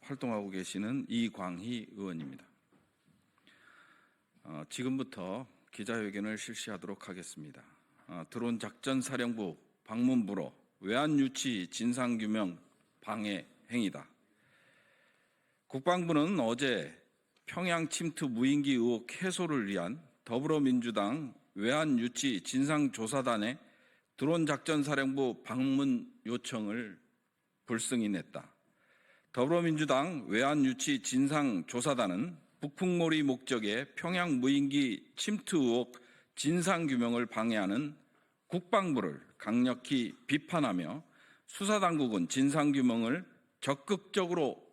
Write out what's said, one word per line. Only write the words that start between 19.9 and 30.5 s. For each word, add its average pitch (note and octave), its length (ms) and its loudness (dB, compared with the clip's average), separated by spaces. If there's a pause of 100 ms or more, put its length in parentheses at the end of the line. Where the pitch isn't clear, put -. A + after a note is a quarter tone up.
더불어민주당 B2 1080 2 (220)
외환 C3 440 2
유치 B2 420 0
진상 C#3+ 520 2
조사단의 A#2 640 0 (600)
드론 D#3+ 300 2
작전 D3 360 0
사령부 C3+ 600 0
방문 C3 680 0 (140)
요청을 A2 720 -6 (680)
불승인했다. A2+ 840 -2 (800)
더불어민주당 D3+ 960 2
외환 C3+ 380 4